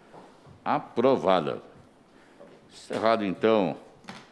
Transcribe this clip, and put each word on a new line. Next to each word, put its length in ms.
Aprovada. 1000
Encerrado, 500
então, 520